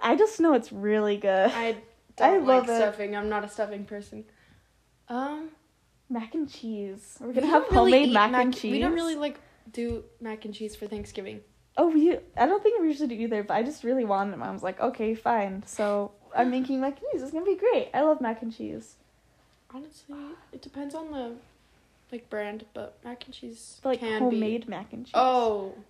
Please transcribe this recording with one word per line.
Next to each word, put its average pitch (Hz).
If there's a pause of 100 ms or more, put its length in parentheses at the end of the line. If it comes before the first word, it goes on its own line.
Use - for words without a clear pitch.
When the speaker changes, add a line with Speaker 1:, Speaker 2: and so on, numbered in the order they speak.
Speaker 1:
I 233
just 427
know 330
it's 240
really 208
good. 196
Speaker 2:
I 233 (220)
Speaker 1:
<laughs> -
I 302
Speaker 2:
don't 370
Speaker 1:
love 254
Speaker 2:
like 233
Speaker 1:
it. 226
Speaker 2:
stuffing. 208
I'm 208
not 208
a 208
stuffing 202
person. 214 (880)
Um, 285 (600)
Speaker 1:
Mac 226
and 302
cheese. 202
We're -
Speaker 2:
we 254
Speaker 1:
gonna 262
Speaker 2:
don't 311
Speaker 1:
have 311
Speaker 2:
really - (160)
Speaker 1:
homemade 269
Speaker 2:
eat 240
Speaker 1:
mac 214
Speaker 2:
mac, 247
Speaker 1:
and 254
cheese. 220
Speaker 2:
we 269
don't 339
really, 330
like, 294 (320)
do 233 (180)
mac 220
and 208
cheese 214
for 208
Thanksgiving. 208 (340)
Speaker 1:
Oh, 339
we, 320 (220)
I 233
don't 392
think 453
we 330
usually 294
do -
either, 220
but 190
I 220
just 294
really 247
wanted 196
it. -
Mom's 190
like, 190
"Okay, 226
fine." 208
So 202 (240)
I'm 247
Speaker 2:
<gasps> 254
Speaker 1:
making 262
mac 277
and 480
cheese. 349
It's 277
gonna 320
be 392
great. 381
I 247
love 302
mac 226
and 226
cheese. - (800)
Speaker 2:
Honestly, 285 (360)
it 269
depends 285
on 320
the, 247 (800)
like, 240
brand, 208 (100)
but 208
mac 247
and 262
cheese -
Speaker 1:
But, 269
like, 247
Speaker 2:
can 220
Speaker 1:
homemade 226
Speaker 2:
be -
Speaker 1:
mac 196
and 240
cheese. -
Speaker 2:
Oh, 226 (160)